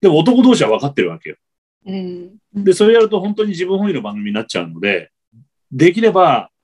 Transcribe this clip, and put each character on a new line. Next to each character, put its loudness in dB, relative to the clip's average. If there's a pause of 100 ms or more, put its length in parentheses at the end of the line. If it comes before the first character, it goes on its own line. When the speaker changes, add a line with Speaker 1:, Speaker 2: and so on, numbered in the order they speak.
Speaker 1:
で 4
も 4
男 4
同 6
士 2
は 0
分 0
か -6
っ -10
て -2
る -2
わ -14
け -18
よ。 -16 (500)
Speaker 2:
う -10
ん。 -12 (160)
Speaker 1:
で、 0
そ 4
れ 6
や 6
る 2
と -2
本 -6
当 -2
に -6
自 -6
分 -2
本 -2
位 -2
の -6
番 -10
組 -8
に -6
な -4
っ -8
ち -8
ゃ -6
う -10
の -14
で、 -4 (580)
で 4
き -4
れ 4
ば 2 (140)